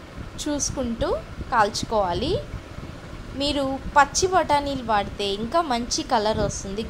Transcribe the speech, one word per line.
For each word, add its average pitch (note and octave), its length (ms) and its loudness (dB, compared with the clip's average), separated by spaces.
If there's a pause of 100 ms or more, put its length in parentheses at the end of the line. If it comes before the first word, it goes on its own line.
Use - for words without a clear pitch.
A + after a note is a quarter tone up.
(440)
చూసుకుంటూ C#4 640 -2 (420)
కాల్చుకోవాలి. G#3 800 2 (1080)
మీరు C#4+ 220 2 (340)
పచ్చి C#4+ 360 6
బఠానీలు C#4+ 580 2
వాడితే G3+ 360 0 (140)
ఇంకా C4+ 200 2 (120)
మంచి A#3+ 300 -2 (100)
కలర్ G#3+ 340 4
వస్తుంది, G3+ 420 -4